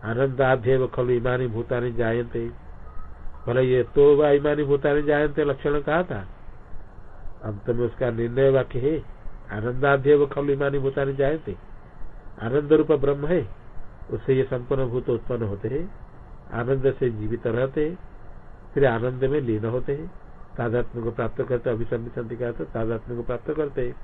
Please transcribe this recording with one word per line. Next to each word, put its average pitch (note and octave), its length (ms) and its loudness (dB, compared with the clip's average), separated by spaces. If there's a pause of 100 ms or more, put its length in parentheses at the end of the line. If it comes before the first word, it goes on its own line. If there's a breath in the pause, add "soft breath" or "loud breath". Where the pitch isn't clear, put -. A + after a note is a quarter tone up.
आनंदाध्येव B2+ 760 4
खलु B2 220 -2
इमानि B2 380 2
भूतानि A#2+ 440 -2
जायन्ते, A#2 600 -2 (960)
भले B2 140 2
ये B2+ 220 4
तो C#3+ 320 8
वा D3 140 6
इमानि D3 340 4
भूतानि C#3+ 380 4
जायन्ते D3 420 2
लक्षण C#3+ 380 0
कहा D#3+ 220 2
था, G#2 240 -6 (1160)
अंत G#2+ 260 -6
में A#2+ 160 2
उसका A#2+ 260 -2
निर्णय A#2+ 380 2
वाक्य C3 300 2
है C#3+ 200 0 (580)
आनंदाध्येव C#3 680 4
खलु C#3+ 280 0
इमानि C#3 260 0
भूतानि C3+ 340 0
जायन्ते, C#3 420 0 (880)
आनंद C#3+ 300 4
रूप D#3 180 6
ब्रह्म C#3+ 360 2
है, D#3+ 200 2 (640)
उससे A#2+ 220 0
ये C3 100 4
संपूर्ण C3 460 -2
भूत B2 200 -2
उत्पन्न A#2 340 -2
होते G2+ 240 -4
हैं, D#3 280 -4 (580)
आनंद C3 400 2
से C3 160 0
जीवित A2 380 -4
रहते C3+ 420 0
हैं, F3+ 80 -8 (760)
फिर C#3 120 6
आनंद B2 380 2
में C#3 180 2
लीन A2+ 240 0
होते B2+ 300 -2
हैं, D#3+ 160 -8 (460)
तादात्म्य A#2+ 460 -2
को A2+ 80 -2
प्राप्त A2+ 300 -4
करते, B2 280 0
अभिसंधित A#2 680 -4
का A#2+ 120 -2
तो D#3 120 -6
तादात्म्य A#2+ 520 -4
को A#2+ 80 -6
प्राप्त B2 300 -4
करते C#3 340 -2
हैं। B2+ 160 -6